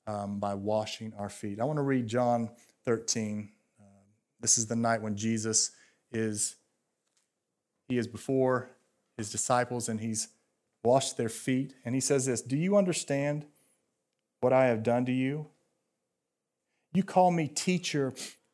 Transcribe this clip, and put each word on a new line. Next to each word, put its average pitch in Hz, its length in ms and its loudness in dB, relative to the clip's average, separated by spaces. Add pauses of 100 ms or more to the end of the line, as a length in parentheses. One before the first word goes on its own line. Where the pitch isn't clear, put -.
um, 101 340 -6
by 101 140 -2
washing 107 640 -2
our 101 100 -6
feet. 101 320 -8
I 117 60 0
wanna 151 180 -2
read 131 240 2
John 120 440 2 (340)
thirteen. 107 680 -2 (260)
Uh, 101 260 -20 (360)
this 113 180 2
is 110 100 -2
the 117 80 -2
night 117 260 2
when 107 160 -4
Jesus 110 540 0 (420)
is, 110 420 -2 (1300)
he 127 80 0
is 113 100 0
before 127 640 0 (480)
his 107 140 -8
disciples, 120 580 0
and 110 100 -4
he's 110 300 -6 (540)
washed 127 340 2
their 117 100 0
feet. 131 460 -2 (100)
And 117 100 -4
he 131 60 0
says 131 260 2
this, 123 160 0
"Do 127 140 -4
you 185 220 2
understand 147 720 0 (920)
what 123 140 4
I 131 140 6
have 110 160 2
done 123 240 2
to 127 40 0
you? 135 360 -2 (1500)
You 185 100 4
call 185 280 6
me 160 180 2
teacher 151 640 0 (400)